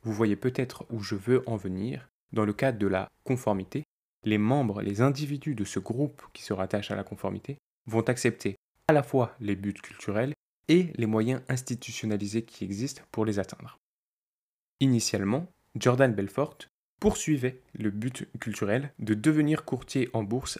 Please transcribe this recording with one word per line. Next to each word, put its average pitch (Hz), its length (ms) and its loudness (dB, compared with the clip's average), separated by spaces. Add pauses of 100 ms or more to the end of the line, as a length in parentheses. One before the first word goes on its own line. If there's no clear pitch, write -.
Vous 110 100 -2
voyez 104 220 2
peut-être 127 560 -4
où 113 100 -6
je 101 140 -6
veux 123 340 2
en 117 60 -2
venir. 98 520 -6 (240)
Dans 110 140 4
le 104 80 2
cas 135 180 2
de 101 160 0
la 95 220 0 (140)
conformité, 120 600 -2 (400)
les 107 140 2
membres, 107 440 2
les 101 200 0
individus 139 540 0
de 104 80 -2
ce - 160 -4
groupe 143 420 -4 (120)
qui - 100 -16
se - 100 -4
rattachent 95 380 -2
à 101 40 -2
la 101 80 -6
conformité 101 540 -8 (280)
vont 110 160 2
accepter 113 540 0 (320)
à 156 60 6
la 143 100 6
fois 127 360 0
les 101 160 -2
buts 98 180 -4
culturels 117 600 -4 (340)
et 170 280 6
les 117 100 0
moyens 110 420 2
institutionnalisés 113 960 -4
qui - 200 -12
existent 98 480 -6
pour 110 120 0
les 107 160 0
atteindre. - 380 -8 (1000)
Initialement, 120 680 2 (280)
Jordan 123 380 4
Belfort 101 440 -4 (420)
poursuivait 139 600 0 (120)
le 107 180 -2
but 110 360 -6 (120)
culturel 113 600 -2
de 107 140 0
devenir 151 500 2
courtier - 500 -2
en 113 100 0
bourse 117 360 -4